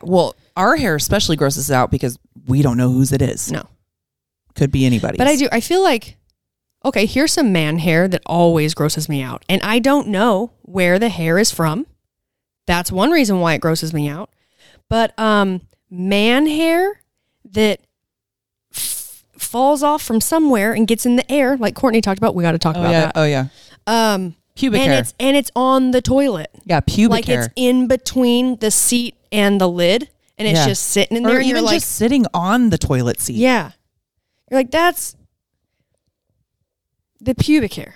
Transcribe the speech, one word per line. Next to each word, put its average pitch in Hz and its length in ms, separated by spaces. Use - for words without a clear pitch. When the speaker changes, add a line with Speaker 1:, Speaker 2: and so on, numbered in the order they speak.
Speaker 1:
Well, 170 320
our 202 200
hair 214 200
especially 170 400
grosses 143 340
out 127 220
because 127 260
we 135 160
don't 123 140
know 127 140
whose 131 220
it 139 100
is. 120 300
Speaker 2:
No. - 100
Speaker 1:
Could 139 180
be 135 140
anybody's. 123 320
Speaker 2:
But 262 100
I 302 80
do. 269 160
I 233 80
feel 349 240
like, 262 320
okay, 220 220
here's 269 260
some 262 200
man 160 260
hair 170 300
that 175 180
always 165 480
grosses 151 340
me 143 140
out. 123 260
And 190 140
I 220 160
don't 269 300
know 214 420
where 180 360
the 226 120
hair 170 280
is 220 140
from. 165 340
That's 175 240
one 196 220
reason 220 260
why 170 160
it 139 60
grosses 160 340
me 147 140
out. 156 220
But, 226 280
um, 202 440
man 202 580
hair 330 520
that 208 280
f-, - 500
falls 269 480
off 302 180
from 226 180
somewhere 247 520
and 214 160
gets 226 180
in 240 80
the 247 160
air, 269 260
like 220 200
Courtney 226 240
talked 196 180
about, 226 160
we 175 80
gotta 165 160
talk 160 180
Speaker 1:
Oh, 175 40
Speaker 2:
about 170 100
Speaker 1:
yeah. 165 100
Speaker 2:
that. 156 140
Speaker 1:
Oh, 160 100
yeah. 139 220
Speaker 2:
Um, 208 480
Speaker 1:
Pubic 254 240
Speaker 2:
and 269 100
Speaker 1:
hair. 269 120
Speaker 2:
it's, - 180
and 269 160
it's - 180
on 262 380
the 247 100
toilet. 247 480
Speaker 1:
Yeah, 165 160
pubic 208 320
Speaker 2:
Like, 233 140
Speaker 1:
hair. 240 180
Speaker 2:
it's 226 100
in 254 320
between 247 680
the 214 160
seat 240 420
and 202 300
the 185 80
lid, 175 420
and 214 120
it's 165 100
Speaker 1:
Yeah. 147 80
Speaker 2:
just 123 200
sitting 202 300
in 233 80
Speaker 1:
Or 247 40
Speaker 2:
there, 254 100
and 262 80
you're 262 120
Speaker 1:
even 320 80
Speaker 2:
like, 214 100
Speaker 1:
just - 160
sitting 240 420
on 208 360
the 165 80
toilet 127 420
seat. - 160
Speaker 2:
Yeah. 226 340
You're 262 100
like, 254 100
"That's 339 440
the 240 140
pubic 285 400
hair." - 220